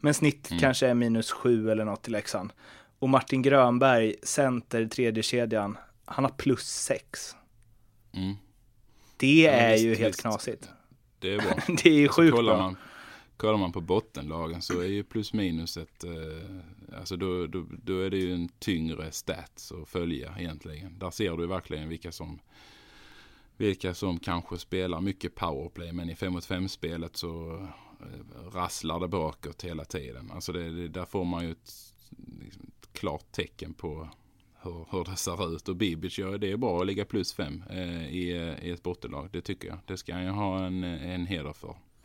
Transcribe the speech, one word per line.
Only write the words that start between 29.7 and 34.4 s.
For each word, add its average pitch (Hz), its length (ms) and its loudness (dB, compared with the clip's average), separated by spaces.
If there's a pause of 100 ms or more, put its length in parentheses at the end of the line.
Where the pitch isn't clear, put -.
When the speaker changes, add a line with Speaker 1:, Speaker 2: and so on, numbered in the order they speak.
Speaker 2:
tiden. 64 500 -10
Alltså 87 180 -8
det, 85 180 -6
det, 85 180 -6
där 90 160 -8
får 92 200 -2
man 85 200 -2
ju 82 80 -4
ett, - 200 -18 (680)
liksom, 95 220 -18 (200)
ett - 100 -20
klart - 400 -8
tecken - 420 -8
på 80 340 -8 (540)